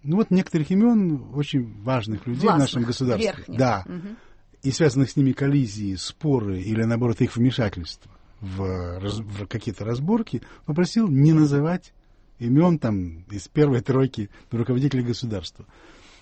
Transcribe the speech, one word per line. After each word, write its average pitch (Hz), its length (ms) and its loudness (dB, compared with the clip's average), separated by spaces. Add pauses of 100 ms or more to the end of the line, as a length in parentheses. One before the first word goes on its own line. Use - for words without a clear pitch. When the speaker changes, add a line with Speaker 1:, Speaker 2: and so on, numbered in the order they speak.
Speaker 1:
Ну, 151 140 0
вот 220 140 2
некоторых 175 420 2
имён 190 600 2
очень 120 480 -4
важных 110 440 -2
людей 123 140 -4
в - 20 0
Speaker 2:
Властных, 185 180 6
Speaker 1:
нашем 127 240 0
государстве. 117 480 0
Speaker 2:
верхних. - 260 -10
Speaker 1:
Да. 120 280 2
Speaker 2:
Мгм. 180 300 -12 (460)
Speaker 1:
И 135 100 -2
связанных 135 380 2
с - 60 -6
ними 135 160 4
коллизии, 107 640 -2
споры 104 640 -2
или, 110 240 -2
наоборот, 117 360 0
их 117 160 0
вмешательство 117 760 -2 (300)
в 92 600 -6
раз-, 101 200 -6
в 101 260 -10
какие-то 104 380 -8
разборки, 151 580 -2 (240)
попросил 180 420 0
не 143 240 6
называть 156 600 2 (480)
имён 147 380 4
там 90 520 -4
из 101 180 -12
первой 143 340 2
тройки 127 480 0 (200)
руководителей 127 540 0
государства. 113 600 -6 (580)